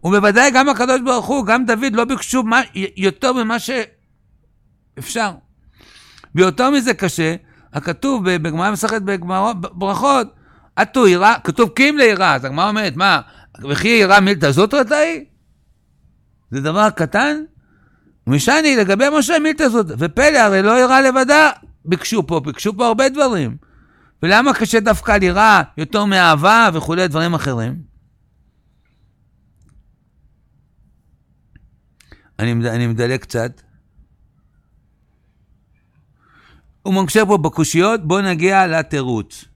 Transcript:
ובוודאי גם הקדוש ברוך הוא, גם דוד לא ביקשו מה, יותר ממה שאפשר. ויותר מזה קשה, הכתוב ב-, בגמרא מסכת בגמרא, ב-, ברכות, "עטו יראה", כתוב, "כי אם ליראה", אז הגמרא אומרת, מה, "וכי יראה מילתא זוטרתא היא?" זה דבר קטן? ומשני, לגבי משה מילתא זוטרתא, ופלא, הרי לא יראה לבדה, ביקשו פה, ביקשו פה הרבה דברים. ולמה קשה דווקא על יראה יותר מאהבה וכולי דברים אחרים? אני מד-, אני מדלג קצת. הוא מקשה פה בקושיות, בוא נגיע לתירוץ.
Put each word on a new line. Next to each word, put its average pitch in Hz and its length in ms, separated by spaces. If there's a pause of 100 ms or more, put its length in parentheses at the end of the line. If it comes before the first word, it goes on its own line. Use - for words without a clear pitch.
ובוודאי 208 460
גם 262 180
הקדוש 254 320
ברוך 247 240
הוא, 262 200
גם 233 200
דוד 226 280
לא 233 120
ביקשו 254 380
מה, 233 180 (360)
יותר 190 360
ממה 233 260
שאפשר. - 1700 (1040)
ויותר 185 340
מזה 254 240
קשה, 165 420 (380)
הכתוב 185 560
ב-, 175 140
בגמרא 165 280
מסכת 220 300
בגמרא, 190 520
ב-, 180 140 (120)
ברכות, 214 480 (480)
"עטו 220 320
יראה", 190 360
כתוב, 214 320
"כי 269 140
אם 294 80
ליראה", 190 380
אז 131 100
הגמרא 156 240
אומרת, 208 260
מה, 175 260 (480)
"וכי 143 180
יראה 208 320
מילתא 180 320
זוטרתא 220 420
היא?" 302 320 (1300)
זה 135 100
דבר 185 280
קטן? 262 540 (840)
ומשני, 262 480
לגבי 202 300 (140)
משה 294 200
מילתא 311 300
זוטרתא, 208 260 (100)
ופלא, 277 320
הרי 202 240
לא 220 180
יראה 254 220
לבדה, 269 480 (360)
ביקשו 175 420
פה, - 120
ביקשו 151 380
פה 240 100
הרבה 240 220
דברים. 214 480 (680)
ולמה 226 300
קשה 226 260
דווקא 220 320
על 202 120
יראה 190 380 (160)
יותר 202 280
מאהבה 190 680
וכולי 165 340
דברים 165 260
אחרים? 135 640 (4000)
אני 117 140
מד-, 117 120
אני 117 220
מדלג 120 320
קצת. 120 420 (3250)
הוא 196 120
מקשה 196 320
פה 202 120
בקושיות, 165 680
בוא 190 140
נגיע 185 460
לתירוץ. 135 800 (100)